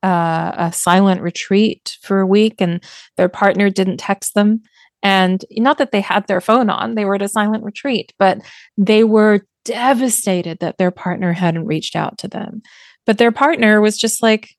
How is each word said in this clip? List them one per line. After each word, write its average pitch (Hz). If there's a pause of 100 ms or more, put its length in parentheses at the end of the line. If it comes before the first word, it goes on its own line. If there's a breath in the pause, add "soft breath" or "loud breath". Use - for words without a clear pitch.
uh, 170
a 170
silent 185
retreat -
for 196
a 190
week, 214
and 175 (320 loud breath)
their 180
partner 196
didn't 190
text -
them. 214 (400 soft breath)
And 190
not 262
that 262
they 202
had 196
their 190
phone 226
on, 226
they 214
were 196
at 202
a 202
silent 214
retreat, 220
but 196 (380 loud breath)
they 208
were 214 (200)
devastated 226
that -
their 180
partner 180
hadn't 165
reached 151
out 170
to -
them. - (440 soft breath)
But 214
their 233
partner 233
was 214
just -
like 220